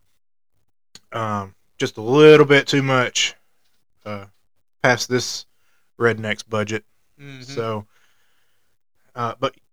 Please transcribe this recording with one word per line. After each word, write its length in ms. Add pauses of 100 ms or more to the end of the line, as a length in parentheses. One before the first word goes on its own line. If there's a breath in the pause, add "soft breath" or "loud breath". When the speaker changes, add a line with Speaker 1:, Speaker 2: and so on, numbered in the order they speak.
(1120)
Speaker 1:
um, 420 (220)
just 200
a 40
little 440
bit 220
too 160
much, 520 (680)
uh, 200 (580)
past 240
this 380 (520)
redneck's 460
budget. 400 (360)
Speaker 2:
Mm-hmm. 240
Speaker 1:
So, 440 (1300)
uh, 240
but 160 (180)